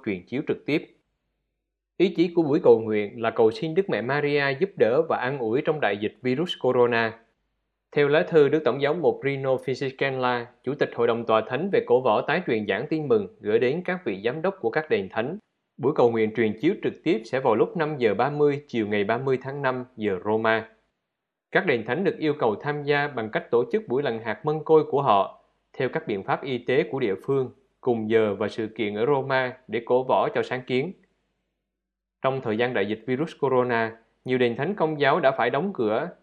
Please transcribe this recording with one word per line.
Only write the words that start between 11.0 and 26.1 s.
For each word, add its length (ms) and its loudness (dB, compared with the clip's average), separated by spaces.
đồng 200 0
Tòa 220 4
Thánh 240 -4
về 140 2
cổ 140 4
võ 260 2
tái 200 0
truyền 220 -2
giảng 220 -2
tin 180 -4
mừng, 180 2
gửi 180 2
đến 260 0
các 200 -4
vị 200 -6
giám 180 -4
đốc 180 -2
của 100 -2
các 200 -2
đền 220 0
thánh, 260 -4
buổi 200 0
cầu 140 6
nguyện 260 0
truyền 240 0
chiếu 140 2
trực 80 -2
tiếp 200 0
sẽ 160 -4
vào 140 4
lúc 220 0
năm 220 -4
giờ 160 2
ba 160 0
mươi 380 0
chiều 180 -2
ngày 180 0
ba 140 0
mươi 240 -2
tháng 200 -8
năm 220 0
giờ 280 -4
Roma. 440 0
Các 160 2
đền 200 0
thánh 180 -2
được 140 -2
yêu 200 0
cầu 240 0
tham 220 -6
gia 240 0
bằng 220 -6
cách 200 -6
tổ 220 4
chức 160 0
buổi 140 0
lành 220 -4
hạt 200 -6
mân 200 -2
côi 260 6
của 120 0
họ, 420 2
theo 140 0
các 140 -6
biện 180 -4